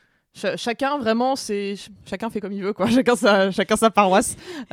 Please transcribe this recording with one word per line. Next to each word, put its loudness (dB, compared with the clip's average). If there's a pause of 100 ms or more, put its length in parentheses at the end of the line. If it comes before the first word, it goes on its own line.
(340)
cha-, -6
chacun, -4
vraiment, 0
c'est -6
ch-, -20 (160)
chacun -8
fait -8
comme -8
il -8
veut, -4
quoi. -2
<laughs> 0
Chacun 4
sa, 4
chacun 0
sa 4
paroisse. 2 (380)